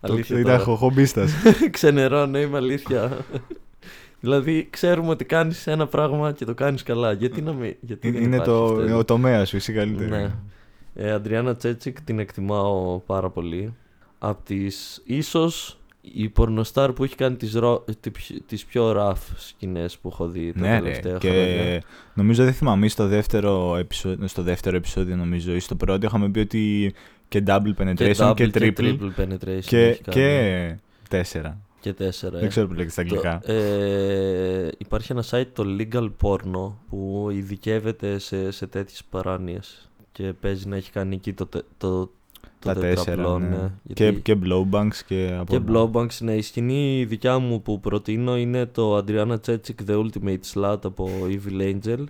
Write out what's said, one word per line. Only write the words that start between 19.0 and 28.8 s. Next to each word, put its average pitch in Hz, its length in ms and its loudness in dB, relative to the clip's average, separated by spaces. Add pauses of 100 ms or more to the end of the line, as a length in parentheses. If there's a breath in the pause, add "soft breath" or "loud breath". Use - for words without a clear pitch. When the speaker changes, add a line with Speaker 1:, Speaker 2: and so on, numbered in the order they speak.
Speaker 2:
σκηνές 87 640 -8
που 92 100 -12
έχω 87 200 -6
δει 85 240 -6
τα 90 80 -4
Speaker 1:
Ναι, 95 140 2
ρε, 113 40 2
Speaker 2:
τελευταία 90 400 -4
Speaker 1:
και 92 120 0
Speaker 2:
χρόνια. 90 520 2 (320 loud breath)
Speaker 1:
νομίζω, 113 300 6
δεν 127 80 4
θυμάμαι, 107 340 2
ή - 20 4
στο 107 180 0
δεύτερο 98 680 2
επεισο-, 90 480 -4
στο 92 180 -6
δεύτερο 90 340 0
επεισόδιο, 90 400 -2
νομίζω, 87 380 -2
ή 87 60 0
στο - 140 -8
πρώτο, 95 320 0
είχαμε 104 220 2
πει 101 100 0
ότι 104 560 0 (340 loud breath)
και 101 180 0
double 101 320 4
penetration 92 160 0
Speaker 2:
Και 104 240 4
double 107 160 6
Speaker 1:
και 117 120 4
Speaker 2:
και 110 300 4
Speaker 1:
triple. 117 60 0